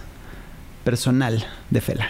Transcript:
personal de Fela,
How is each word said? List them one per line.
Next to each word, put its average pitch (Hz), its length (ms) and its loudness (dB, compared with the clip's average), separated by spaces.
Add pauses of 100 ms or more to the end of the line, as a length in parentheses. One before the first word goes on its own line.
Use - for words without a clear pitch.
(840)
personal 123 600 4 (240)
de - 100 4
Fela, - 300 0